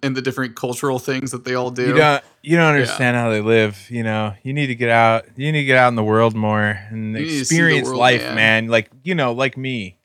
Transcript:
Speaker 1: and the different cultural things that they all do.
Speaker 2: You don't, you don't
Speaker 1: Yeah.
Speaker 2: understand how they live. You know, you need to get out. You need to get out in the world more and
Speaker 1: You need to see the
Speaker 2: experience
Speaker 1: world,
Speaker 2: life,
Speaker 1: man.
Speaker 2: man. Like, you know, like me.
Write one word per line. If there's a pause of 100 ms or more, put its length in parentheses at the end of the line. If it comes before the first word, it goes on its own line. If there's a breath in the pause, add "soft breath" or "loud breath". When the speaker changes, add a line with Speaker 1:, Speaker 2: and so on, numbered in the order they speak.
Speaker 1:
and
the
different
cultural
things
that
they
all
do.
Speaker 2:
You
don't, (200)
you
don't
Speaker 1:
Yeah.
Speaker 2:
understand
how
they
live.
You
know,
you
need
to
get
out. (100)
You
need
to
get
out
in
the
world
more (140)
and
Speaker 1:
You
need
to
see
the
Speaker 2:
experience
Speaker 1:
world,
Speaker 2:
life,
Speaker 1:
man.
Speaker 2:
man.
Like, (100)
you
know,
like
me.